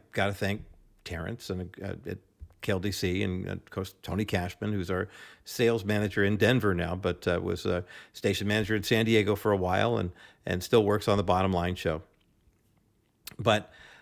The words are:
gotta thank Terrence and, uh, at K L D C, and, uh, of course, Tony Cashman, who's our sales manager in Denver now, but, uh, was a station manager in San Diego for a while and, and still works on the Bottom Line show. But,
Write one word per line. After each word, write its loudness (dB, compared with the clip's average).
gotta 0
thank -2
Terrence -8
and, -6
uh, -8
at -8
K -2
L 2
D -2
C, -2
and, -4
uh, -6
of -12
course, -8
Tony -4
Cashman, -4
who's -4
our -2
sales 0
manager 2
in 2
Denver 4
now, -2
but, -4
uh, 2
was -4
a 0
station -2
manager 0
in 0
San 2
Diego 4
for 0
a 4
while 2
and, -2
and -2
still 6
works 2
on 4
the 4
Bottom 2
Line 0
show. -4
But, 2